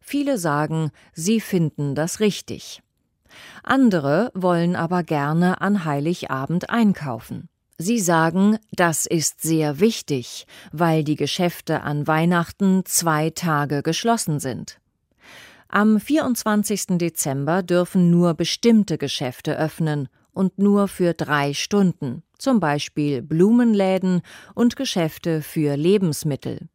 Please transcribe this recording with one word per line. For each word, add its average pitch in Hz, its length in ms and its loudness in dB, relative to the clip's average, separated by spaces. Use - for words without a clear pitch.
Viele 277 360 -2
sagen, 156 540 -2
sie 202 260 0
finden 147 560 -2
das 151 240 -4
richtig. - 640 -4
Andere 196 720 2
wollen 175 420 0
aber 165 280 -2
gerne 160 580 0
an 190 240 -2
Heiligabend 147 840 -4
einkaufen. 170 760 -2
Sie 214 220 -2
sagen, 180 600 2
das 170 320 0
ist - 360 -2
sehr 156 380 0
wichtig, 156 680 -2
weil 160 320 2
die 151 100 0
Geschäfte 160 680 -2
an 147 260 -4
Weihnachten 175 800 2
zwei 160 440 0
Tage 147 540 -2
geschlossen 165 560 0
sind. - 400 -10
Am 208 280 4
vierundzwanzigsten 214 1000 0
Dezember 160 640 -2
dürfen 175 480 2
nur 175 220 4
bestimmte 202 640 2
Geschäfte 143 600 -6
öffnen 151 520 -2
und 185 260 -2
nur 202 300 4
für 175 240 0
drei 143 400 0
Stunden, 160 680 -2
zum 254 220 0
Beispiel 147 640 -2
Blumenläden 190 1000 2
und 233 220 2
Geschäfte 165 680 -4
für 143 360 -2
Lebensmittel. 156 960 0